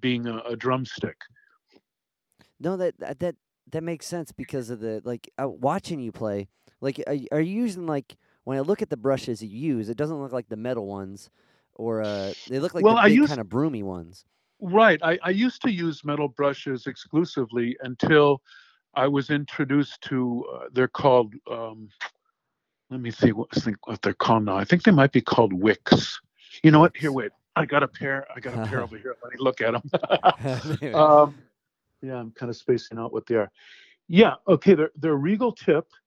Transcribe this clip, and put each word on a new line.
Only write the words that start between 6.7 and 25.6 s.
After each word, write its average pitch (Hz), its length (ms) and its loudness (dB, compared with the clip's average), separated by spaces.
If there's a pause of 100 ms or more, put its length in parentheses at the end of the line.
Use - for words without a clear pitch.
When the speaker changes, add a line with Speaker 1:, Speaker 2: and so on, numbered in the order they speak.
Speaker 2:
like, 135 260 -6
are, 143 100 -4 (160)
are 151 80 0
you 165 120 -2 (100)
using, 185 240 -6
like, 147 300 -6 (280)
when 131 140 -6
I - 20 -2
look 175 220 -2
at - 80 -8
the 143 60 -6
brushes 123 460 -4
you 110 60 -14
use, 117 400 -4
it 117 80 -6
doesn't 151 240 -6
look 135 120 -10
like 120 160 -6
the 110 80 -10
metal 113 300 -6
ones, 98 440 -12 (440)
or, 110 280 -4
uh, 101 300 -4 (140)
they 127 120 -6
look 175 160 -4
like 180 100 -2
Speaker 1:
Well, 208 40 10
Speaker 2:
the 226 80 6
Speaker 1:
I 226 100 6
Speaker 2:
big 220 160 8
Speaker 1:
used 302 40 4
Speaker 2:
kinda 127 180 -4
broomy 123 380 -4
ones. 90 440 -12 (340)
Speaker 1:
Right. 196 420 4
I, 170 200 0
I 175 80 -4
used 226 320 -2
to 254 80 0
use 170 340 -4
metal 147 240 -2
brushes 139 580 -4
exclusively 127 920 -4
until 143 640 2 (520)
I 131 140 0
was 143 220 -2
introduced 143 720 -2
to, 123 500 -4
uh, - 200 -12
they're 127 160 2
called, 123 460 2 (160)
um, 110 380 -12 (1000)
let 127 100 -8
me 120 100 -8
see 113 220 4
what, 107 200 -6
think - 340 -4
what 107 160 -10
they're 101 120 0
called 113 300 2
now. 98 120 -2
I 98 80 -2
think 175 200 2
they 233 60 8
might 139 220 6
be 127 100 4
called 107 300 2
wicks. - 680 2 (420)